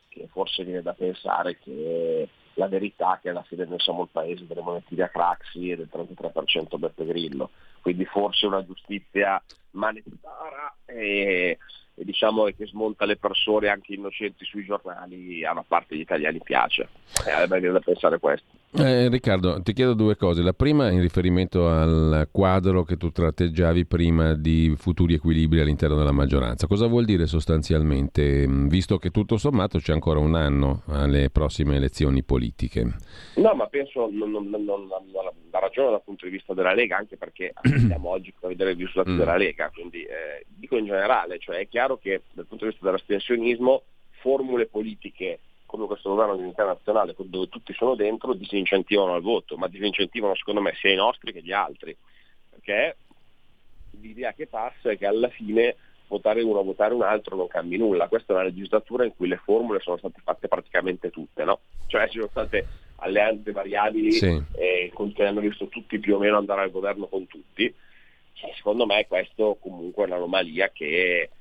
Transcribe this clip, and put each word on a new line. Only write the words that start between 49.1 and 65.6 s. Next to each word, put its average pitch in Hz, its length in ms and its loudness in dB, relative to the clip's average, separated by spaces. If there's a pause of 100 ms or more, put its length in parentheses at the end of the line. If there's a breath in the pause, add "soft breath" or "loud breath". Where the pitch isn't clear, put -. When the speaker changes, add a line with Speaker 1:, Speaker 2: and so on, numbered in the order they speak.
Speaker 1:
al 87 80 -2
voto, 95 340 -4
ma 90 120 -6
disincentivano 98 680 -4
secondo 104 260 -4
me 90 200 -2
sia 98 100 4
i 95 40 4
nostri 107 360 -2
che 85 120 -16
gli 85 80 -12
altri, 82 440 -6 (540 soft breath)
perché 117 480 -4 (1040)
l'idea 110 320 -10
che 156 140 -12
passa 113 440 -6
è 101 60 -2
che 98 80 -6
alla 113 240 2
fine 113 460 0 (320 soft breath)
votare 107 340 0
uno 110 180 2
o 98 40 0
votare 104 300 0
un 120 100 0
altro 104 320 0
non 90 120 -2
cambi 87 300 -4
nulla. 98 300 2
Questa - 260 -2
è - 20 4
una 92 100 2
legislatura 101 600 0
in 113 100 -4
cui 90 120 -2
le 90 160 0
formule 110 360 2
sono 87 180 -4
state - 260 -12
fatte - 240 -4
praticamente 90 640 -2
tutte, - 320 -10
no? 90 160 0 (260)
Cioè 113 240 0
ci - 80 -10
sono 110 140 -4
state 107 340 -2 (320 soft breath)
alleanze 104 540 0
variabili, 104 600 0
Speaker 2:
Sì. 92 300 2 (140)
Speaker 1:
eh, 90 380 0
con, 104 200 -6
che 104 120 0
hanno 101 140 -2
visto 104 280 -4